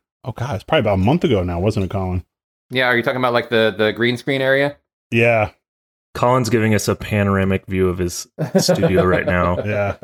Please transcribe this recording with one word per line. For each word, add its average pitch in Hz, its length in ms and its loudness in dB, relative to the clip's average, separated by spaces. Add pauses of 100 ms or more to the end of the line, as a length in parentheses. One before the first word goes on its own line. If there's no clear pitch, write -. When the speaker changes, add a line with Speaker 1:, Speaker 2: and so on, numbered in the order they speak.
(240)
Speaker 1:
oh, 117 80 -10
God, 123 240 -8
it's 95 80 -8
probably 156 180 0
about 107 140 0
a - 20 2
month 117 260 2
ago 113 200 2
now, 87 160 -4
wasn't 101 260 0
it, 87 60 -6
Colin? 92 320 -4 (460)
Speaker 2:
Yeah, 127 160 0
are 123 100 2
you 117 80 0
talking 131 160 -2
about, 127 140 0
like, 120 160 -2
the, 113 280 2
the 107 160 2
green 120 240 0
screen 135 240 -4
area? 139 360 0 (340)
Speaker 1:
Yeah. 117 400 2 (640)
Speaker 3:
Colin's 123 360 0
giving 110 240 2
us 101 140 0
a 104 80 2
panoramic 98 720 -2
view 92 220 0
of 87 100 -4
his 87 280 -6 (300)
studio 98 480 2
right 90 220 0
now. 90 300 0
Speaker 1:
<laughs> - 80 -4
Yeah. 101 380 -4